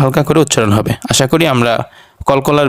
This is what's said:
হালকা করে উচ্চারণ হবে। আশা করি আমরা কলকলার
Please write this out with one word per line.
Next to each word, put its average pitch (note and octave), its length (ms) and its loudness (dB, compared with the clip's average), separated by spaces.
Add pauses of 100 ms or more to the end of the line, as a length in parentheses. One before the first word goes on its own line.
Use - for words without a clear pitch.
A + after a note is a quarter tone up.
হালকা C#3 280 2
করে D#3 160 0
উচ্চারণ A2 340 -2
হবে। A2+ 140 -2 (200)
আশা C3+ 200 2
করি E3 120 2 (100)
আমরা A#2 180 0 (560)
কলকলার C#3+ 400 2